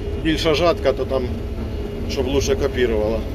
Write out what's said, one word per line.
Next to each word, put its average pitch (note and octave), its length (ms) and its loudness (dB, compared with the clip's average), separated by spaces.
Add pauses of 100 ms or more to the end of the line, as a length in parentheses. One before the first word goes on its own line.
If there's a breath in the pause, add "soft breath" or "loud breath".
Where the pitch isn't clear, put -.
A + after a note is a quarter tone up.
(220)
більша D#3 320 2
жатка, D3+ 380 4
то C3 120 -2
там, C3 180 0 (880)
щоб C3 160 0
лучше C#3 300 2
копірувала. A2+ 640 0 (160)